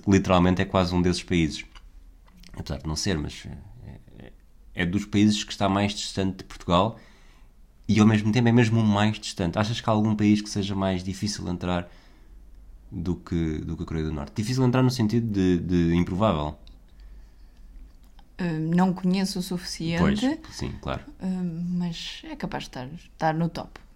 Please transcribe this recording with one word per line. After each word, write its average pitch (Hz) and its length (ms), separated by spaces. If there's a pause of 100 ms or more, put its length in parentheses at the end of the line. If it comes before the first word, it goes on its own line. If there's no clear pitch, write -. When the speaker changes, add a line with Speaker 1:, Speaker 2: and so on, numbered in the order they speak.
Speaker 1:
literalmente 92 540
é 95 40
quase 92 280
um 90 80
desses 87 220
países. 82 420 (880)
Apesar - 240
de 71 80
não 78 80
ser, 90 220
mas - 300
é, - 500 (280)
é, - 80 (420)
é 90 100
dos 101 200
países 104 380
que - 80
está 101 160
mais 101 260
distante 98 440
de - 60
Portugal 92 560 (880)
e 107 120
ao 107 60
mesmo 107 260
tempo 117 180
é - 20
mesmo 113 280
o 110 60
mais 104 340
distante. 87 380
Achas 107 240
que - 80
há 113 40
algum 107 220
país 104 260
que - 80
seja 101 260
mais 95 280
difícil 95 400
de 90 80
entrar 87 380 (1000)
do 90 240
que, 80 440
do 82 160
que 82 80
a - 20
Coreia 78 200
do 78 80
Norte? 73 220
Difícil 127 260
de 127 60
entrar 127 160
no 127 80
sentido 117 400
de, 92 260
de 85 380
improvável? 85 600 (1800)
Speaker 2:
Eh, 170 220
não 175 340
conheço 185 460
o - 20
suficiente. 170 580
Speaker 1:
Pois, 220 560
sim, - 160 (100)
claro. 69 200 (180)
Speaker 2:
Eh, 185 60 (460)
mas 175 540
é 311 100
capaz - 300
de - 40
estar, 127 240
estar 160 400
no 165 160
top - 300 (160)